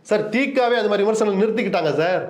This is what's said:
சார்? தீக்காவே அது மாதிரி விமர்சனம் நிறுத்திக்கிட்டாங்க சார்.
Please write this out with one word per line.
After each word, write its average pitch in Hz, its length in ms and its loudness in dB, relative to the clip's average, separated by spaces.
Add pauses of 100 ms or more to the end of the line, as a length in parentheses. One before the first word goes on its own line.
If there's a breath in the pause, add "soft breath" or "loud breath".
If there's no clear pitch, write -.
சார்? 208 220 0
தீக்காவே 247 480 0
அது 208 120 0
மாதிரி 202 140 2
விமர்சனம் 214 360 0
நிறுத்திக்கிட்டாங்க 196 580 0
சார். 170 320 0